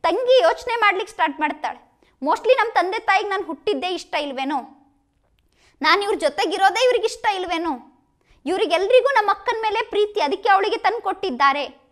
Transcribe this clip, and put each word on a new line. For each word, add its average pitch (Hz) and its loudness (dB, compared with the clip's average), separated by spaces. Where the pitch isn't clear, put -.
ತಂಗಿ 480 2
ಯೋಚನೆ 453 0
ಮಾಡ್ಲಿಕ್ಕೆ 415 0
ಸ್ಟಾರ್ಟ್ 302 -2
ಮಾಡ್ತಾಳೆ, - -6
"ಮೋಸ್ಟ್ಲಿ 359 2
ನಮ್ 453 0
ತಂದೆ 392 0
ತಾಯಿಗೆ 415 0
ನಾನು 392 -4
ಹುಟ್ಟಿದ್ದೇ 320 -6
ಇಷ್ಟ 359 -8
ಇಲ್ವೇನೋ, 269 -6
ನಾನು 339 4
ಇವ್ರ 403 0
ಜೊತೆಗಿರೋದೇ 359 0
ಇವ್ರಿಗೆ 480 2
ಇಷ್ಟ - -6
ಇಲ್ವೇನೋ, 339 -6
ಇವ್ರಿಗೆಲ್ರಿಗೂ 392 2
ನಮ್ಮ 427 2
ಅಕ್ಕನ 403 -2
ಮೇಲೆ 440 -2
ಪ್ರೀತಿ, 415 -2
ಅದಕ್ಕೆ 359 -2
ಅವಳಿಗೆ 392 2
ತಂದು 415 -2
ಕೊಟ್ಟಿದ್ದಾರೆ" 285 -2